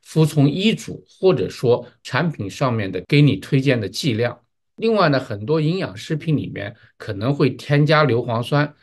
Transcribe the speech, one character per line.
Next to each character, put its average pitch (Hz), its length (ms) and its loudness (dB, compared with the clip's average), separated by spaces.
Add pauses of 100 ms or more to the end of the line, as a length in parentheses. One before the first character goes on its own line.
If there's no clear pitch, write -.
服 156 240 0
从 147 240 2
医 196 240 0
嘱， - 340 -10
或 185 260 2
者 101 140 -2
说 123 400 0 (160)
产 156 260 -2
品 104 200 -6
上 131 240 -2
面 101 180 -4
的 92 160 -6
给 147 140 6
你 131 160 6
推 135 240 -2
荐 131 180 2
的 101 80 -4
剂 139 240 -4
量。 117 260 -2 (380)
另 226 180 0
外 190 140 4
呢， 139 100 2
很 107 280 -8
多 156 160 0
营 160 160 0
养 127 180 -8
食 - 180 -8
品 156 220 -2
里 101 120 -2
面 98 280 -10 (220)
可 - 160 -10
能 110 200 -2
会 143 180 2
添 147 340 0
加 151 180 4
硫 120 180 2
磺 117 220 -2
酸， 147 400 0